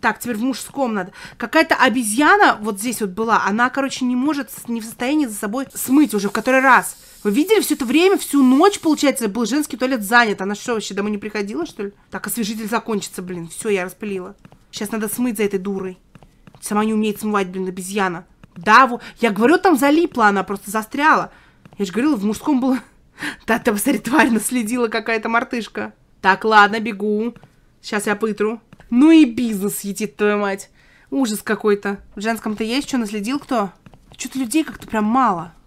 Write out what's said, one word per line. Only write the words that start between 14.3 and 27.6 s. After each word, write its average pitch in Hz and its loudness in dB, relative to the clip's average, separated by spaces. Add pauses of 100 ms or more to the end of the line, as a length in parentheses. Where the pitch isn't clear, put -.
Щас 208 -8
надо 214 -4
смыть 247 -4
за 220 0
этой 202 -2
дурой. 190 -6 (640)
Сама 214 -2
не 220 0
умеет 214 0
смывать, 202 -2
блин, 185 -6
обезьяна. 185 -4 (300)
Да, 214 2
во-, 240 -6 (180)
я 233 0
говорю, 240 2
там 349 2
залипла 285 2
она, 196 0
просто 202 -8
застряла. 220 0 (460)
Я 202 -2
же 185 -10
говорила, 254 2
в 190 -4
мужском 233 0
было. 262 0
<laughs> - -14
Да, 226 0
ты 226 0
посмотри, 247 0
тварь 269 2
наследила 233 0
какая-то 226 -2
мартышка. 226 -4 (280)
Так, 190 2
ладно, 214 6
бегу. 214 -2 (500)